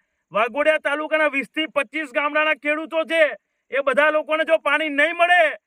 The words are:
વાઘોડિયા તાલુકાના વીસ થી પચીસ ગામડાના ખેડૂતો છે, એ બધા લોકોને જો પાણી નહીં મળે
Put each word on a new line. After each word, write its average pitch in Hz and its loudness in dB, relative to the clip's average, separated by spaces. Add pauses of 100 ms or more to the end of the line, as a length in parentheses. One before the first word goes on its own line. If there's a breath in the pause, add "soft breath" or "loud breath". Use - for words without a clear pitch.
(320)
વાઘોડિયા 247 0
તાલુકાના 302 0
વીસ 269 -4
થી 311 -6
પચીસ 285 -6
ગામડાના 302 0
ખેડૂતો 311 -4
છે, 302 0 (340)
એ 214 -2
બધા 277 2
લોકોને 302 -2
જો 320 2
પાણી 302 -2
નહીં 294 0
મળે 339 4 (180)